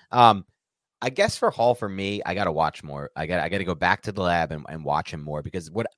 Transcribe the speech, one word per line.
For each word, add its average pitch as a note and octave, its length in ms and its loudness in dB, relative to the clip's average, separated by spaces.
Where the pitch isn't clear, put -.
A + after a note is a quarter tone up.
Um, A#2 340 8
I B2+ 60 -2
guess G3 260 0
for A#3 140 0
Hall, A#2+ 240 2
for A2+ 140 -6
me, G2 360 -4
I - 80 -4
gotta F#2 200 -2
watch D#2 320 -2
more. C#2+ 320 -10
I D#2 100 -4
gotta, E2+ 160 0
I D#2 60 -4
gotta F#2+ 160 -4
go F2 100 -2
back F2 280 2
to G#2+ 100 -6
the G2 100 -4
lab E2+ 300 2
and, D2+ 160 -8
and D#2 160 -10
watch D2 280 -2
him D#2+ 80 -10
more, D2 220 -6
because E2 260 -8
what G#2+ 280 -4